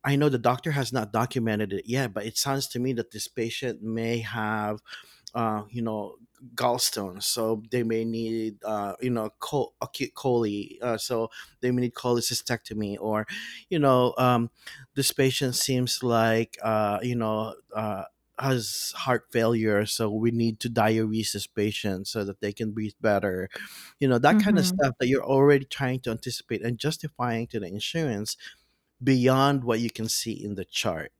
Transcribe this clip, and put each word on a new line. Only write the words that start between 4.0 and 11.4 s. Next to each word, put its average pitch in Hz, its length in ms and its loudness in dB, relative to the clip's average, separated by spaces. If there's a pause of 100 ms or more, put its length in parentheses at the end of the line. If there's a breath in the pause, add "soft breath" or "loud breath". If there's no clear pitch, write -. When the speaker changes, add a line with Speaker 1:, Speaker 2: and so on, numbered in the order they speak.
Speaker 1:
have, 107 640 -4 (520 loud breath)
uh, 110 360 -2
you 120 120 -4
know, 107 340 -4 (400)
gallstones, 101 680 0
so 113 460 0
they 120 140 0
may 113 200 0
need, 113 600 -2
uh, 101 360 -2
you 127 100 0
know, 113 280 -2
col-, - 420 -2
acute - 340 -6
coli, 113 680 0
uh, 117 160 -2
so 113 320 -4 (300 loud breath)